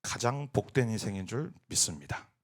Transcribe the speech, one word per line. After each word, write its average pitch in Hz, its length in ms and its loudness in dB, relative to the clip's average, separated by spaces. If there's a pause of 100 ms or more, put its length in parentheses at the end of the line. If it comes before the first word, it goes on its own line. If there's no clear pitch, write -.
가장 135 500 0
복된 120 380 2
인생인 98 380 -2
줄 139 240 -4 (160)
믿습니다. - 600 -2 (160)